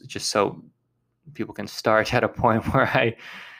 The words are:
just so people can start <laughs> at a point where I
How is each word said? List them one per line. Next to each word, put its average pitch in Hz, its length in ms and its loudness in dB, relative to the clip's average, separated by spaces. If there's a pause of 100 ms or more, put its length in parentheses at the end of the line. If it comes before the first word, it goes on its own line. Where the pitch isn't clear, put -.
just - 240 -8
so 101 320 0 (720)
people - 200 -8
can 104 120 -10
start 110 480 0
<laughs> - 0 -
at 117 100 2
a 104 40 2
point - 440 0
where 131 140 4
I 123 300 2 (440)